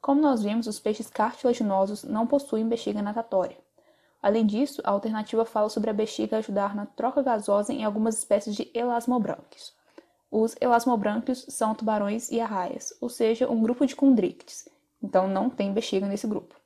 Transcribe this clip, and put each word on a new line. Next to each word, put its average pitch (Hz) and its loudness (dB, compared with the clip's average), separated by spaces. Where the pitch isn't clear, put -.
Como 277 2
nós 269 4
vimos, 220 0
os 214 -8
peixes 214 -4
cartilaginosos 214 0
não 220 -2
possuem 240 0
bexiga 220 -2
natatória. 208 -2
Além 220 4
disso, 226 0
a - 0
alternativa 220 0
fala 214 0
sobre 214 -2
a 214 -2
bexiga 214 -2
ajudar 202 -2
na 208 -6
troca 262 -2
gasosa 208 2
em 214 -4
algumas 220 0
espécies 202 0
de - -6
elasmobrânquios. 240 -2
Os 220 2
elasmobrânquios 233 2
são 220 -2
tubarões 214 -2
e 226 -2
arraias, 208 -6
ou 240 -6
seja, 233 0
um 233 0
grupo 240 2
de 262 -2
condrictes, - 2
então 196 2
não 190 0
tem 196 -4
bexiga 202 -2
nesse 202 -4
grupo. - -6